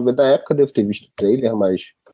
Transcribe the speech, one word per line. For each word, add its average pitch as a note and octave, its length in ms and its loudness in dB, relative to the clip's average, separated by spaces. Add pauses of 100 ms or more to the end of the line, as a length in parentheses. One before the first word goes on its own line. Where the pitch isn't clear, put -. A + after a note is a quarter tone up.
(120)
da C3+ 140 2
época, C3+ 280 0
devo C#3 180 2
ter A2 120 0
visto G2+ 220 -6
o - 100 -20
trailer, A2+ 400 0
mas F#2+ 380 -2 (200)